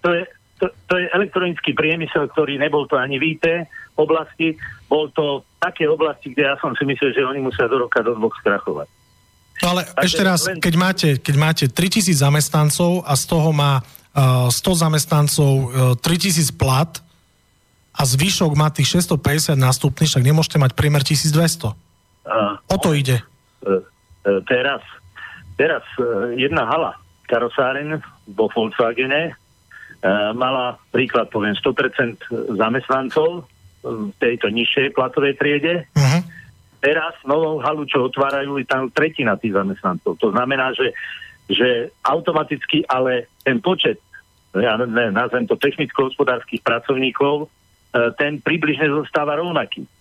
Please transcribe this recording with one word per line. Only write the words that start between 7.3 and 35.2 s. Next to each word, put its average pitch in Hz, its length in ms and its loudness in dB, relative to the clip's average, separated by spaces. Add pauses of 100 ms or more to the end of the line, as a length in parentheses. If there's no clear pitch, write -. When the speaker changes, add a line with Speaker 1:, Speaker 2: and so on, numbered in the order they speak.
Speaker 1:
musia 131 240 0
do 123 160 0
roka, 120 240 -2
do 120 80 0
dvoch 110 240 -2
skrachovať. 92 480 -2 (800)
Speaker 2:
No - 80 2
ale 180 160 0
Speaker 1:
Takže - 160 0
Speaker 2:
ešte 185 160 0
raz, 185 240 4
Speaker 1:
len 185 160 -4
Speaker 2:
keď 170 160 2
máte, 180 400 2
keď 143 240 0
máte 156 240 2
tritisíc 175 560 2
zamestnancov 151 800 2
a 143 160 0
z - 80 0
toho 160 240 2
má, 143 320 2
e, - 20 -12 (680)
sto 185 240 0
zamestnancov, 151 720 2
e, 135 160 2 (320)
tritisíc 160 560 0
plat 135 480 0 (960)
a - 80 -2
zvyšok 156 480 2
má 151 160 4
tých 147 240 0
šesťstopäťdesiat 156 640 2
nástupných, 131 540 2
však 131 100 2
nemôžete 151 400 4
mať 135 160 4
priemer 147 240 2
tisícdvesto. 156 720 0 (560)
Speaker 1:
A 104 400 0
Speaker 2:
O 190 80 2
to 180 160 2
ide. 131 320 0 (400)
Speaker 1:
E, 95 160 2 (400)
e, 98 240 2
teraz, 131 400 -2 (720)
teraz, 147 240 0 (160)
e, 120 400 -2
jedna 135 320 0
hala, 147 240 -2 (320)
karosáreň 135 800 -2 (320)
vo 110 160 2
Volkswagene, 127 800 -2
e, - 20 -18 (1040)
mala, 127 400 -2 (160)
príklad 123 400 0
poviem, 104 240 0
sto 139 160 0
percent 123 480 -2 (320)
zamestnancov 135 960 -2 (320)
v 110 400 -8
tejto 117 300 0
nižšej 131 420 -2
platovej 135 460 0